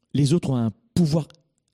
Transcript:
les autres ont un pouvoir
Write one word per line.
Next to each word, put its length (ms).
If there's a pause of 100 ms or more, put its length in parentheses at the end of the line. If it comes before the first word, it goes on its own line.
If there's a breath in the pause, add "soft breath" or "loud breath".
(140)
les 200
autres 160
ont 60
un 160 (240)
pouvoir 320 (460)